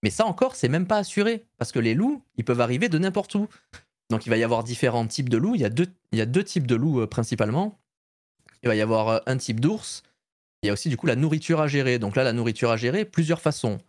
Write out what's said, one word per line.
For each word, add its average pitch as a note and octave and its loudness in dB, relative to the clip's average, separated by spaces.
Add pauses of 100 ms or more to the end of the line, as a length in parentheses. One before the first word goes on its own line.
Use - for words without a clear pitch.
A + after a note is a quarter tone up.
Mais G#3 2
ça - 0
encore, B3+ 0
c'est E3+ 0
même E3+ 0
pas G#3+ 2
assuré, G#3 -2 (120)
parce - -6
que - -2
les A2+ 2
loups, A#3+ 0 (140)
ils A#2 -4
peuvent B2 0
arriver B2 0
de D#3+ 0
n'importe F#3 -2
où. G#3 0 (640)
Donc A2 -2
il A#2 -8
va A2+ 4
y A#2 2
avoir A2+ 0
différents A#2+ 0
types B2+ -4
de A#2+ 4
loups. A3 2
Il F3 0
y A#2 2
a G#2 0
deux, D3 0 (240)
il A2 0
y - 2
a A2 2
deux C#3+ 0
types D3+ -2
de A#2+ 4
loups, C3+ 0
euh, A2 0
principalement. A#2+ -2 (800)
Il A#2+ -2
va A2 2
y G#2+ 2
avoir, A2 2
euh, A2+ 2
un C3 0
type A#2 -4
d'ours. G3+ -2 (580)
Il G#2 -2
y - 2
a G2+ 0
aussi C3 -4
du B2 -2
coup - -4
la A#2+ 2
nourriture D#3 0
à D3+ 2
gérer. C3 2
Donc G#2 -2
là, C3 4
la A#2 2
nourriture A#2 0
à A2+ 4
gérer, C3 0
plusieurs E3 0
façons. B2 -2 (120)